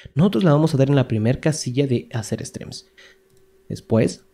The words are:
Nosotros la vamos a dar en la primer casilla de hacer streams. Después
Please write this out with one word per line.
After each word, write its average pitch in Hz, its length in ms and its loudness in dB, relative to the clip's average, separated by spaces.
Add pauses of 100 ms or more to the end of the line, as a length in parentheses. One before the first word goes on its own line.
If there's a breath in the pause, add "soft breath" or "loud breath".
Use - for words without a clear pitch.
(160 loud breath)
Nosotros 202 300 2
la 151 80 6
vamos 156 200 2
a 139 40 0
dar 135 100 4
en 143 80 2
la 131 140 2
primer 113 320 0
casilla 143 440 -2
de 127 280 -2
hacer 110 300 -6
streams. - 440 -16 (800 soft breath)
Después - 680 -2